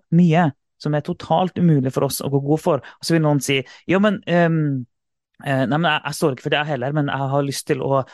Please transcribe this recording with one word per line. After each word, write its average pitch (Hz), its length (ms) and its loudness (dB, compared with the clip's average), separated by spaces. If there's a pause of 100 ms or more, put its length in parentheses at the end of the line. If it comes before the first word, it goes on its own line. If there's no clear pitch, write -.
(140)
mye 165 380 4 (260)
som 151 160 -4
er 147 80 0
totalt 175 560 -2
umulig 147 360 4
for 139 120 0
oss 131 140 -4
å 139 100 -6
gå 139 120 -6
god 151 180 0
for. 165 180 0
Og - 280 -14
så 165 80 0
vil 160 80 2
noen 147 200 2
si, 135 200 -2 (260)
«Ja, 175 100 2
men, 202 220 0 (100)
ehm, 160 560 0 (580)
eh, 135 220 0
nei, 117 100 -2
men 165 140 0
jeg, 151 160 -2
jeg 147 140 -6
står 143 160 0
ikke - 100 -12
for 151 80 -2
det 147 160 -2
heller, 135 240 -4
men 147 160 0
jeg 135 240 -4
har 143 80 2
lyst 139 240 -6
til 135 160 -2
å 135 320 0